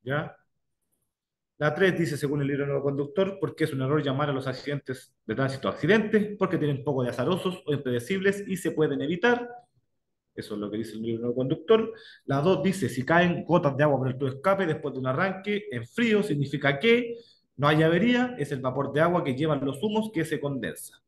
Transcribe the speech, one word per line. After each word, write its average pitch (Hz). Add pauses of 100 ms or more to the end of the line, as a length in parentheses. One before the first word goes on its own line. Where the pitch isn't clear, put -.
¿Ya? 147 (1200)
La 147
tres 180
dice, 147
"según 143
el 139
libro 143
Nuevo 139
Conductor, 143
¿por 147
qué 160
es -
un 131
error 143
llamar 143
a -
los 131
accidentes 135 (120)
de 110
tránsito 131
accidentes? 208
Porque 180
tienen 143
poco 131
de 120
azarosos 175
o 147
impredecibles 190
y 190
se 165
pueden 139
evitar". 233 (880)
Eso 107
es 104
lo 101
que 107
dice 110
el 110
libro 113
Nuevo 120
Conductor. 185 (340)
La 139
dos 180
dice, 139
"Si 123
caen 175
gotas 147
de 139
agua 143
por 127
el 131
tubo 135
de 131
escape 190
después 147
de 131
un 131
arranque 190
en 117
frío, 220
significa 143
que 233 (400)
no 139
hay 156
avería, 240
es 147
el 131
vapor 131
de 147
agua 170
que 135
llevan 139
los 135
humos 214
que 160
se 151
condensa". 131